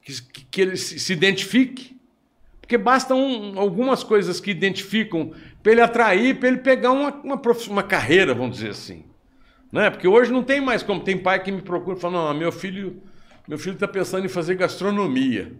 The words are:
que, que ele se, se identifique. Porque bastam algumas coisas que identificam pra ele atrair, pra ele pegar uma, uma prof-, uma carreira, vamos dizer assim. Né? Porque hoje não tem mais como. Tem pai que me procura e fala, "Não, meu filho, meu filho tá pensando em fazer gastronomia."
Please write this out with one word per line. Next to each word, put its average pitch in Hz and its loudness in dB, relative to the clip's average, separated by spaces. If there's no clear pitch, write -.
que, 139 -18
que 190 -4
ele 185 2
se, - -8
se - -4
identifique. 254 0
Porque - -2
bastam 262 2
algumas 202 0
coisas 180 0
que 202 -6
identificam 190 -2
pra 214 6
ele 233 8
atrair, 233 2
pra 247 2
ele 254 2
pegar 254 2
uma, 277 0
uma 277 -6
prof-, 233 0
uma 202 0
carreira, 151 2
vamos 113 -4
dizer 107 -6
assim. 85 -14
Né? 190 2
Porque - 0
hoje 226 6
não 254 2
tem 269 0
mais 247 0
como. 190 -2
Tem 185 -2
pai 185 0
que 190 -6
me 190 -6
procura 175 -6
e - -12
fala, 175 -2
"Não, 147 -4
meu 165 -2
filho, 185 -10
meu 151 -8
filho 185 -6
tá 190 -2
pensando 190 -2
em 185 -2
fazer 175 -2
gastronomia." 143 0